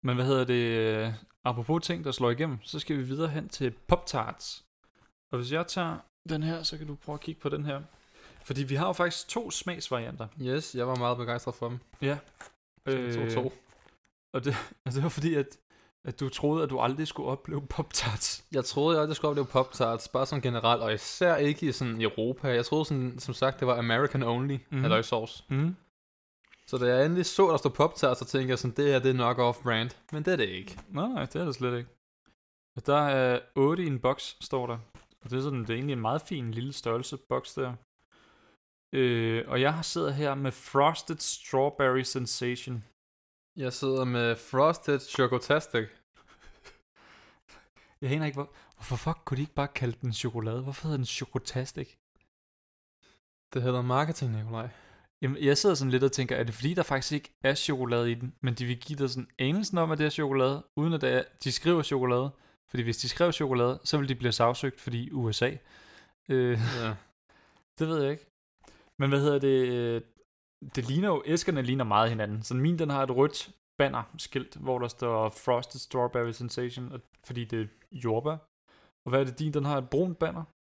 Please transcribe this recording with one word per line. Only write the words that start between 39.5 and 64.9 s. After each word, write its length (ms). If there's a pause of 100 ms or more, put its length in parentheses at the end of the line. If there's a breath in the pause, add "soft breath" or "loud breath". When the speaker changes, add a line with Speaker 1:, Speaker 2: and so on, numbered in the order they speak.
Speaker 1:
jeg 140
har 80
siddet 320
her 200
med 180
Frosted 640
Strawberry 840
Sensation. 800 (720)
Speaker 2:
Jeg 160
sidder 320
med 320
Frosted 640
Chocotastic. 880 (2000 loud breath)
Speaker 1:
Jeg 120
aner 140
ikke, 100
hvor, 180 (200 loud breath)
hvorfor 220
fuck 280
kunne 120
de 60
ikke 120
bare 140
kalde 340
den 100
chokolade? 500
Hvorfor 200
hedder 140
den 100
Chocotastic? 880 (1600 soft breath)
Speaker 2:
Det 80
hedder 200
marketing, 540
Nikolaj. 320 (540 loud breath)
Speaker 1:
Jamen, 220
jeg 140
sidder 160
sådan 160
lidt 140
og 80
tænker, 240
er 80
det 100
fordi, 200
der 80
faktisk 300
ikke 200 (120)
er 100
chokolade 560
i 40
den, 260
men 140
de 120
vil 140
give 180
dig 120
sådan 280
anelsen 400
om, 120
at 80
det 80
er 40
chokolade, 560 (100)
uden 160
at 80
det 120
er, 100 (220)
de 80
skriver 300
chokolade? 480 (400 soft breath)
Fordi 120
hvis 140
de 120
skrev 240
chokolade, 520
så 140
ville 160
de 40
blive 140
sagsøgt, 480
fordi 320